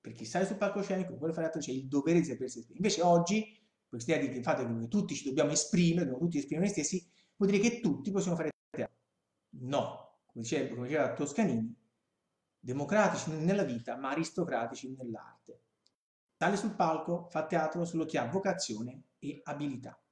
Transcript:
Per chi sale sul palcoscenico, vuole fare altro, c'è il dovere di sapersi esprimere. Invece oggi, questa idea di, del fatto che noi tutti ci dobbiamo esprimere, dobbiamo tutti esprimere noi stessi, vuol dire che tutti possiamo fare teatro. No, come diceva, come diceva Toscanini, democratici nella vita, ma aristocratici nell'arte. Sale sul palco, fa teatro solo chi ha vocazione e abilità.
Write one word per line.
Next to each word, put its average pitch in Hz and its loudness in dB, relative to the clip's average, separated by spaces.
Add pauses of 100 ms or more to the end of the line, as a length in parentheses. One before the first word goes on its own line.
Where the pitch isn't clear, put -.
Per 117 -14
chi 113 -10
sale 180 0
sul 208 -4
palcoscenico, 190 -2
vuole 156 -2
fare 165 -2
altro, 160 -4
c'è 135 -6
il 131 -6
dovere 147 4
di 151 2
sapersi 123 -6
esprimere. - -18
Invece 180 2
oggi, 175 4 (280)
questa 123 -2
idea 139 2
di, 127 -4
del 123 -4
fatto 143 2
che 117 -2
noi 113 -2
tutti - 0
ci - -8
dobbiamo 143 2
esprimere, 170 4
dobbiamo 131 -2
tutti 170 0
esprimere 165 0
noi 202 0
stessi, 165 -4 (260)
vuol 196 4
dire 202 6
che 233 0
tutti 190 0
possiamo 180 0
fare 156 -2 (200)
teatro. - -6 (680)
No, - -4
come 117 -10
diceva, 135 -2
come 120 -6
diceva 143 0
Toscanini, 143 0 (840)
democratici 170 2
nella 175 2
vita, 120 -4
ma 135 -6
aristocratici 131 -2
nell'arte. - -12 (760)
Sale 190 4
sul 196 -2
palco, 170 0
fa 156 -2
teatro 170 0
solo 160 -2
chi - -4
ha 143 0
vocazione 131 -4 (100)
e - -8
abilità. 143 -8